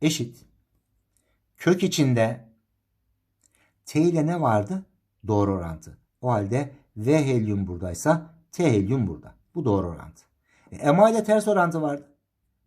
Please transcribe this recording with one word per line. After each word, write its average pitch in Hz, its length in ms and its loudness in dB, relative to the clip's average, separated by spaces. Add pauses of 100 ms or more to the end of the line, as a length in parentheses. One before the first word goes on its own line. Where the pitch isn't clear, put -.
eşit. - 440 -4 (1120)
Kök 185 260 0
içinde 123 680 0 (1400)
T 151 160 0
ile 165 240 2
ne 170 160 -2
vardı? 120 440 0 (420)
Doğru 101 260 2
orantı. 85 440 -10 (240)
O 123 100 -2
halde 117 440 -2 (220)
V 139 280 2
helyum 107 420 -2
buradaysa 90 680 -4 (160)
T 170 200 0
helyum 107 360 0
burada. - 280 -12 (200)
Bu 156 100 -4
doğru 98 220 2
orantı. 80 380 -16 (460)
E, 147 200 0
M 180 100 4
A 226 80 8
ile 226 140 0
ters 214 240 2
orantı 170 340 2
vardı. 143 340 -6 (520)